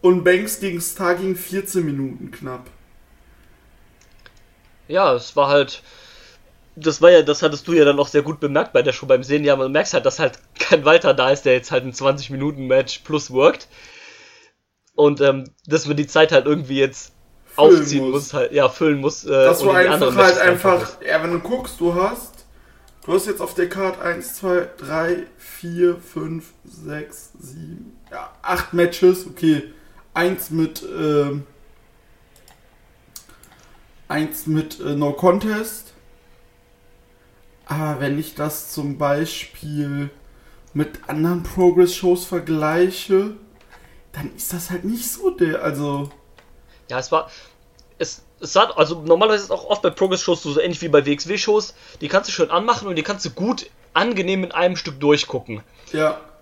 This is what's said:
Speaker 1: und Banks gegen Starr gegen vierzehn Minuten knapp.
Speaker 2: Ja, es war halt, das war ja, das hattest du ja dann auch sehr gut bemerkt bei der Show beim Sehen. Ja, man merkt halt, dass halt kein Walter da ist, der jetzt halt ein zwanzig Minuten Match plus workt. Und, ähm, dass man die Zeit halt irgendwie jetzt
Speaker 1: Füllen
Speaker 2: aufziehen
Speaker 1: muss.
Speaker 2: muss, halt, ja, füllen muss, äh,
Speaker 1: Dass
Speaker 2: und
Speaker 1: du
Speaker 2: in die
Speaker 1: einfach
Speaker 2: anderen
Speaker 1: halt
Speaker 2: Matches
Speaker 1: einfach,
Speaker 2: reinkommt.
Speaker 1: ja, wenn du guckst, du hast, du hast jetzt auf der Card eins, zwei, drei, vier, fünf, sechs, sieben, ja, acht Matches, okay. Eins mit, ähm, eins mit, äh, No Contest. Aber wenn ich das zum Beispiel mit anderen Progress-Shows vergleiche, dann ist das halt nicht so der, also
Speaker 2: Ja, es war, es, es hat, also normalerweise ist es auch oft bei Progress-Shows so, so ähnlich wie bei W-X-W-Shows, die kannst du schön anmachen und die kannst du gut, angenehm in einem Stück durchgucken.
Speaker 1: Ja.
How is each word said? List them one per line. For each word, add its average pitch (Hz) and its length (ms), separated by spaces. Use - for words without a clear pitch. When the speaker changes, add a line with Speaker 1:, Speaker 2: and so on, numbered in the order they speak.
Speaker 1:
und 180 220
Banks 185 360
gegen 180 220
Starr 180 340
gegen 185 200
vierzehn 190 500
Minuten 135 440
knapp. 127 400
Speaker 2:
Ja, 160 280
es - 200
war 143 120
halt, 143 340
das 156 260
war 170 100
ja, 165 120
das 143 180
hattest 151 260
du 170 60
ja 160 100
dann 143 160
auch 139 80
sehr 147 140
gut 147 180
bemerkt 147 320
bei 123 120
der 127 100
Show - 140
beim 131 160
Sehen. 147 200
Ja, 143 120
man 131 160
merkt 151 220
halt, 139 120
dass 131 140
halt 143 200
kein 147 260
Walter 156 280
da 131 180
ist, 180 120
der 131 100
jetzt 123 180
halt 131 120
ein 131 100
zwanzig 135 360
Minuten 139 380
Match 131 320
plus 151 320
workt. 135 360
Und, 147 240
ähm, 135 300
dass 147 220
man 147 100
die 147 100
Zeit 156 240
halt 135 140
irgendwie 139 340
jetzt - 340
Speaker 1:
Füllen 160 360
Speaker 2:
aufziehen 143 240
Speaker 1:
muss. 131 80
Speaker 2:
muss, 139 200
halt, 131 200
ja, 139 160
füllen 147 320
muss, 147 240
äh, 151 40
Speaker 1:
Dass 135 320
Speaker 2:
und 139 60
Speaker 1:
du 190 60
Speaker 2:
in 180 60
die - 100
Speaker 1:
einfach 147 40
Speaker 2:
anderen 143 220
Speaker 1:
halt 185 200
Speaker 2:
Matches - 60
Speaker 1:
einfach, 180 380
Speaker 2:
reinkommt. - 260
Speaker 1:
ja, 160 180
wenn 170 80
du 170 80
guckst, - 420
du 170 120
hast, 202 520
du 160 80
hast 190 140
jetzt 196 140
auf - 120
der 180 140
Card 185 340
eins, - 340
zwei, 180 320
drei, 165 460
vier, 175 600
fünf, 160 560
sechs, 151 720
sieben, 156 600
ja, - 220
acht 175 320
Matches, 175 540
okay. 156 360
Eins 180 360
mit, 160 340
ähm, 147 600
eins 151 400
mit, 156 320
äh, 147 160
No 143 180
Contest. 208 800
Aber 151 360
wenn 143 180
ich - 160
das 151 360
zum 143 260
Beispiel 147 1120
mit 151 340
anderen 165 360
Progress-Shows 180 840
vergleiche, 180 1040
dann - 240
ist - 160
das 170 180
halt 180 140
nicht 233 260
so 381 200
der, 170 340
also 143 460
Speaker 2:
Ja, 127 100
es - 140
war, - 160
es, - 260
es - 160
hat, 214 200
also 156 240
normalerweise 185 420
ist - 20
es 185 60
auch 190 120
oft - 180
bei 180 80
Progress-Shows 185 540
so, 151 80
so 143 80
ähnlich 175 220
wie 170 80
bei 143 160
W-X-W-Shows, 202 680
die 147 80
kannst 196 180
du - 60
schön 165 180
anmachen 202 380
und 175 80
die 156 60
kannst 196 220
du 156 40
gut, 220 400
angenehm 190 500
in 175 80
einem 175 240
Stück 139 240
durchgucken. 135 640
Speaker 1:
Ja. 156 260